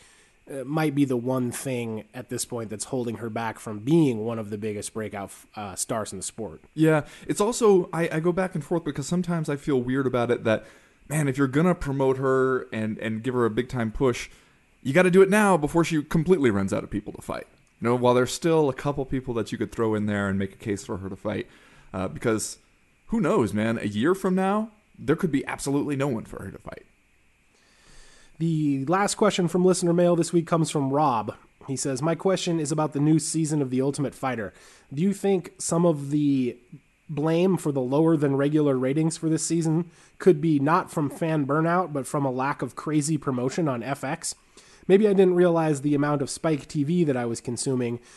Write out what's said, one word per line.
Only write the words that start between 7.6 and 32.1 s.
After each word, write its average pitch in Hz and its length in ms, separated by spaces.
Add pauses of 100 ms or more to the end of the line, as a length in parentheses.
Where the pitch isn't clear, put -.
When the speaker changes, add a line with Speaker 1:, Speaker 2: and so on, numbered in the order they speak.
Speaker 2:
I, 165 220
I 156 80
go 170 120
back 185 220
and 160 80
forth 170 220
because 143 220
sometimes 175 420
I 143 80
feel 139 240
weird 131 260
about 120 240
it - 140
that, 110 220 (420)
man, 147 180
if 131 120
you're 139 80
gonna 160 280
promote 135 440
her 131 520
and, 110 280
and 110 240
give 123 100
her 123 140
a 110 40
big 127 200
time 113 220
push, - 360 (540)
you 131 100
gotta 180 180
do 190 120
it 185 80
now 202 260
before 160 280
she 160 180
completely 160 480
runs 98 220
out 107 120
of - 60
people - 220
to - 100
fight. - 240 (340)
You 113 80
know, 120 60
while 123 200
there's 123 180
still 160 360
a 127 60
couple 139 300
people 127 300
that 110 180
you 110 60
could 104 140
throw 110 220
in 104 120
there 101 220
and 98 100
make 98 140
a - 40
case 101 280
for 107 140
her 95 100
to 95 80
fight. 101 300 (460)
Uh, 92 160
because 104 500 (500)
who 226 120
knows, 143 320
man? 110 260
A - 80
year 110 280
from 185 200
now, 196 360 (280)
there 135 180
could 160 160
be 139 140
absolutely 139 500
no 135 120
one 110 160
for - 200
her 98 60
to - 80
fight. - 260 (1500)
Speaker 1:
The 151 480
last 190 300
question 196 320
from 180 160
listener 175 280
mail 175 240
this 165 160
week 170 140
comes 165 240
from 139 200
Rob. 123 460 (300)
He 135 100
says, 131 240
"My 165 140